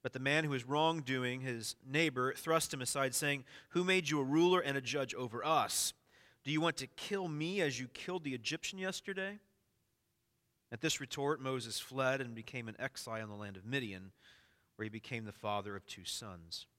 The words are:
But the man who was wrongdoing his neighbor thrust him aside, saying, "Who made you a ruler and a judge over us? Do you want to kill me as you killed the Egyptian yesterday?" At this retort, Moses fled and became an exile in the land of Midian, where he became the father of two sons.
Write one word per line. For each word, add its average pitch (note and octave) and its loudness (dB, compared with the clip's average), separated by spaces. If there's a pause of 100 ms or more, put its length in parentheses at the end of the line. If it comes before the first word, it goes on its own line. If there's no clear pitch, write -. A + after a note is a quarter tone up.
But B2+ -6
the C3 -6
man D3 8
who D3 4
was B2+ 2
wrongdoing C3 4
his A#2+ -4 (100)
neighbor C3+ 2
thrust D#3+ 2
him C3+ -6
aside, C3+ 0
saying, C#3+ 0 (260)
"Who F3 0
made F#3 4
you D3+ 4
a C#3 2
ruler E3+ 6
and C#3 0
a C3+ 0
judge B2+ -2
over A#2+ -6
us? D3 2 (500)
Do C#3 -4
you D#3 4
want E3 2
to C3 -8
kill G3 -6
me D#3+ -2
as C3+ 0
you B2+ -8
killed F3+ -8
the C#3 -4
Egyptian D3+ -6
yesterday?" F#3+ -6 (1300)
At A#2+ -10
this D#3 -2
retort, C#3+ -2
Moses B2+ -4
fled C3 0
and A#2+ -8
became A2+ -10
an G#2+ -14
exile A2+ -6
in G#2+ -10
the G#2 -10
land G2+ -12
of F#2 -16
Midian, G2+ -6 (640)
where A2 -6
he G#2+ -6
became A2+ -10
the G#2 -10
father G#2 -4
of F#2+ -12
two F2+ -14
sons. F2 -10 (140)